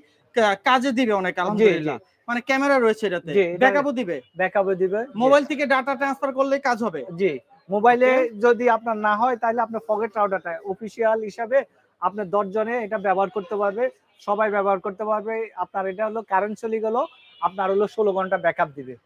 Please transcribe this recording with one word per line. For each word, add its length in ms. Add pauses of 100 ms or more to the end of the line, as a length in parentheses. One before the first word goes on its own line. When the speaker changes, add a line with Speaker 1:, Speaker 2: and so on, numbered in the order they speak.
(340)
Speaker 1:
কা-, 300
কাজে 280
দিবে 200
অনেক, 220
Speaker 2:
জি, 60
Speaker 1:
আলহামদুলিল্লাহ। 580
Speaker 2:
জি। 60 (240)
Speaker 1:
মানে 120
ক্যামেরা 380
রয়েছে 280
এটাতে, 260
Speaker 2:
জি, 80
এটা 180
Speaker 1:
ব্যাকআপও 340
দিবে? 280 (160)
Speaker 2:
ব্যাকআপও 380
দিবে, 300
জি। 100
Speaker 1:
মোবাইল 300
থেকে 220
ডেটা 280
ট্রান্সফার 380
করলে 260
কাজ 240
হবে? 220 (120)
Speaker 2:
জি, 220 (320)
মোবাইলে 460
Speaker 1:
ওকে। 240
Speaker 2:
যদি 280
আপনার 280
না 200
হয়, 200
তাহলে 240
আপনার 260
পকেট 300
রাউটারটা 480
অফিসিয়াল 580
হিসাবে 360 (420)
আপনার 300
দশ 160
জনে 280 (100)
এটা 140
ব্যবহার 320
করতে 260
পারবে, 340 (300)
সবাই 300
ব্যবহার 300
করতে 240
পারবে। 520
আপনার 300
এটা 200
হলো 160
কারেন্ট 360
চলে 220
গেল, 160 (440)
আপনার 300
হলো 160
ষোলো 260
ঘন্টা 260
ব্যাকআপ 300
দিবে। 260 (120)